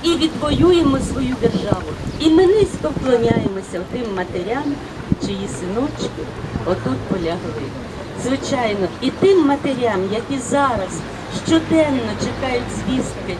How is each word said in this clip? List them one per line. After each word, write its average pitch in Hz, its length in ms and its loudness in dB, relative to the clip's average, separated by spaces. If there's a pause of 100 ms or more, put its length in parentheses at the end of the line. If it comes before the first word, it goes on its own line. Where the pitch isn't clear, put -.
і 320 60 2
відвоюємо 302 880 4
свою 262 420 -2
державу. 202 500 0 (280)
І 311 100 4
ми 349 180 8
низько 381 480 4
вклоняємося 226 840 2 (100)
тим 226 240 -4
матерям, 185 480 -4 (640)
чиї 196 240 -4 (100)
синочки 196 640 -4 (420)
отут 190 320 0 (120)
полягли. 165 540 -2 (600)
Звичайно, 240 640 0 (140)
і 254 100 0
тим 370 360 6
матерям, 254 540 2 (100)
які 233 380 -4
зараз 254 400 2 (580)
щоденно 302 720 2
чекають 254 440 -2 (120)
звістки 196 640 -4